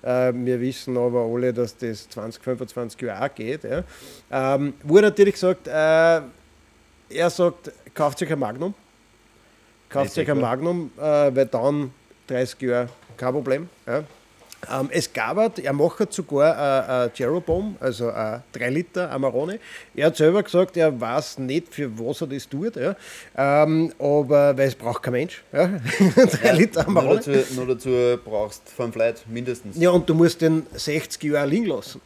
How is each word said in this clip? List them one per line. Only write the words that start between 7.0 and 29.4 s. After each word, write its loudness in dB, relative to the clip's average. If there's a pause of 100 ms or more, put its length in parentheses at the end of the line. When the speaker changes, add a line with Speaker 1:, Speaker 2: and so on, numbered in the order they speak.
Speaker 1:
sagt, -2 (240)
kauft -2
euch -4
ein -2
Magnum. -6 (1120)
Kauft -2
Speaker 2:
Ist -4
eh 0
Speaker 1:
euch -2
ein 2
Speaker 2:
klar. 0
Speaker 1:
Magnum, -4
äh, -20 (360)
weil 4
dann -2 (340)
dreißig -4
Jahre 0 (280)
kein -4
Problem. -2 (180)
Ja. -4 (680)
Ähm, -4
es -4
gab -4
halt, 0
er -4
macht 0
halt -2
sogar, 0
äh, 0
äh, -4
Jeroboam, -4
also, -4
äh, -6 (140)
drei -4
Liter -4
Amarone. -4 (380)
Er 0
hat 2
selber 4
gesagt, 0
er 2
weiß -4
nicht, -4
für -6
was -6
er -6
das -10
tut, -6
ja. -4 (420)
Ähm, 4
aber, 4
weil 2
es -4
braucht -4
kein -2
Mensch, -4 (100)
ja. 4
<laughs> 2
Drei 6
Speaker 2:
Ja, 6
Speaker 1:
Liter 4
Speaker 2:
nur - (140)
Speaker 1:
Amarone. 4
Speaker 2:
dazu, 0
nur -4
dazu -4 (340)
brauchst -6
du -20
fünf -6
Leute -2
mindestens. -8